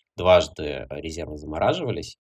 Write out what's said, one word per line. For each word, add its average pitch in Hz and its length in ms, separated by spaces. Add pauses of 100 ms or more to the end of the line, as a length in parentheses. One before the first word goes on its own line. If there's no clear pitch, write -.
(180)
дважды 87 720
резервы 76 480
замораживались. 85 800 (120)